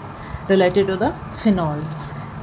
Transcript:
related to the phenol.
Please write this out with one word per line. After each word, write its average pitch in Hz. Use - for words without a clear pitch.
related 190
to 190
the 208
phenol. 165